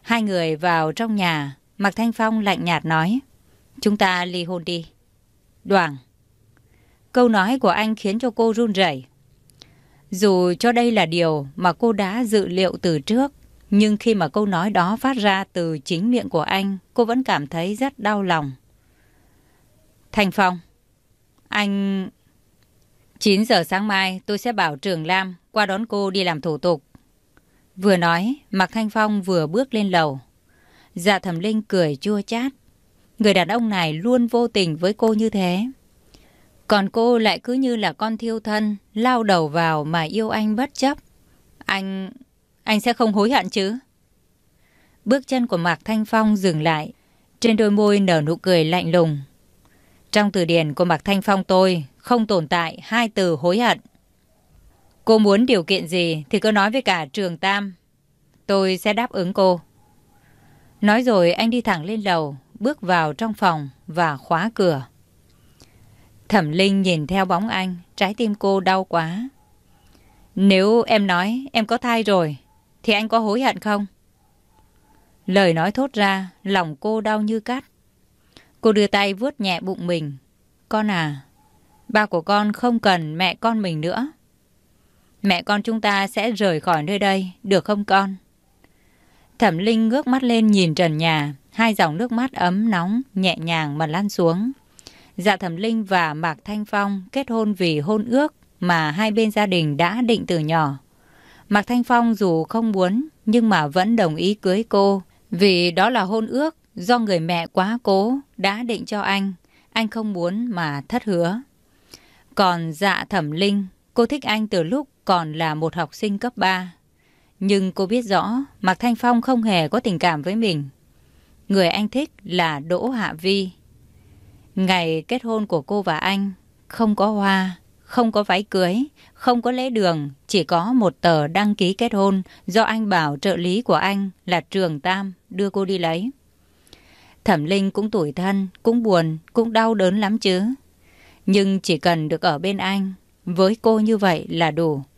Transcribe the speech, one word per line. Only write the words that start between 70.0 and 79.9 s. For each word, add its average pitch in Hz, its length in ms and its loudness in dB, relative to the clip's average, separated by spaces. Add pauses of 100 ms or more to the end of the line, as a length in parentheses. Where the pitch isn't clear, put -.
"Nếu 196 460 4
em 208 260 0
nói 208 440 -2
em 220 140 -2
có 226 120 -2
thai 233 260 -2
rồi, 170 340 0 (460)
thì 226 100 0
anh 214 140 -2
có 226 120 0
hối 220 220 -2
hận 208 180 0
không?" 202 260 -2 (1400)
Lời 185 280 4
nói 165 180 0
thốt 269 220 -2
ra, 190 380 0 (120)
lòng 180 360 -2
cô 220 220 -2
đau 214 200 0
như 214 180 -2
cắt. 247 260 -6 (960)
Cô 220 100 4
đưa 208 160 4
tay 202 260 0
vuốt 247 260 -6
nhẹ 185 220 -2
bụng 180 260 -6
mình. 151 300 -4 (520)